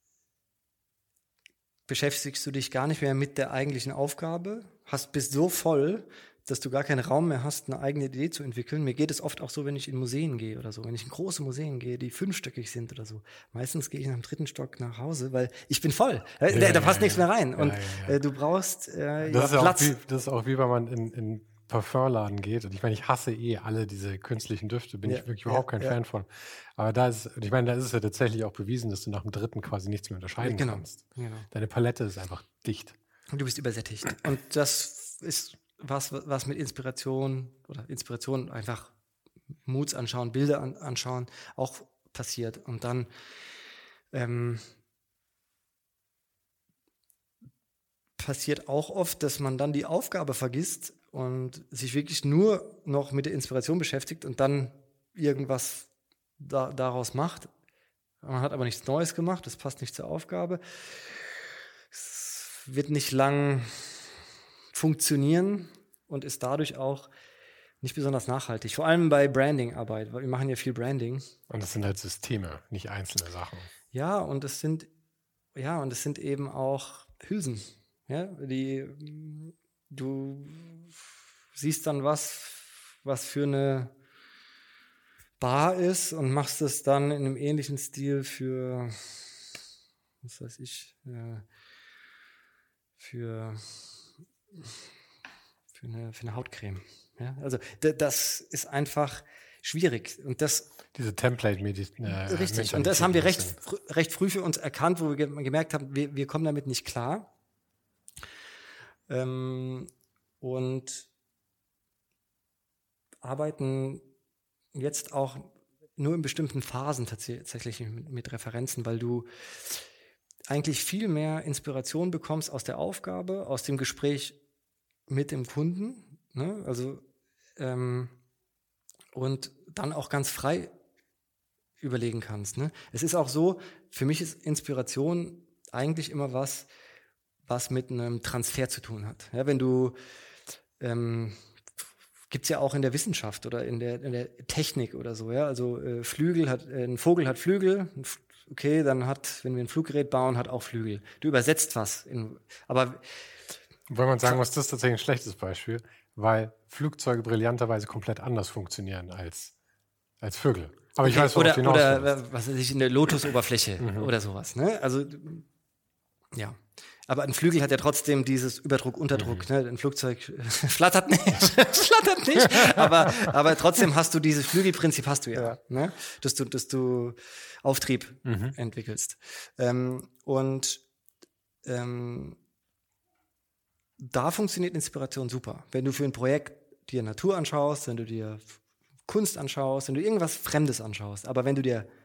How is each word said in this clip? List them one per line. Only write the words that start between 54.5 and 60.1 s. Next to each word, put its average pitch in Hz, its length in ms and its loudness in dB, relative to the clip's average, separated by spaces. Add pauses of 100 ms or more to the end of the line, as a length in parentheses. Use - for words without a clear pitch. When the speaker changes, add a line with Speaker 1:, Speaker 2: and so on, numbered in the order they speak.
Speaker 1:
irgendwas 135 720 -2 (500)
da-, 135 340 -2
daraus 127 420 -2
macht. 151 340 -2 (720)
Man 131 200 -4
hat 139 120 0
aber 127 120 -2
nichts 117 220 -4
Neues 160 300 0
gemacht, 175 300 -2
das - 100 -12
passt - 240 -10
nicht 123 160 -8
zur - 100 -12
Aufgabe. 175 540 -4 (1300)